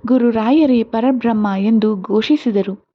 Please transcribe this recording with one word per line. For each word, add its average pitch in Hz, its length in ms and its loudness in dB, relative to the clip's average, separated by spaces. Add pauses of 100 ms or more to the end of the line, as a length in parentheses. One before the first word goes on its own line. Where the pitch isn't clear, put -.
"ಗುರುರಾಯರೇ 240 760 2
ಪರಬ್ರಹ್ಮ" 233 640 -2 (140)
ಎಂದು 214 300 2 (120)
ಘೋಷಿಸಿದರು. 202 720 -2 (200)